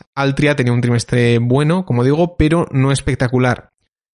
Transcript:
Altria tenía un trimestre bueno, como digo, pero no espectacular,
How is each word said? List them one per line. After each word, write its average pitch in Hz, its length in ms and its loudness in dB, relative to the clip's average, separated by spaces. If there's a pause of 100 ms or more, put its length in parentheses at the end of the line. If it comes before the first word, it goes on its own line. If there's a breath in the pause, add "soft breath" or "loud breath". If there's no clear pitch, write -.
(140)
Altria 139 400 0
tenía 123 180 0
un 120 80 0
trimestre 120 580 0
bueno, 147 460 0
como 120 200 0
digo, 160 320 0
pero 165 340 0
no 135 220 0
espectacular, 127 800 -2 (440)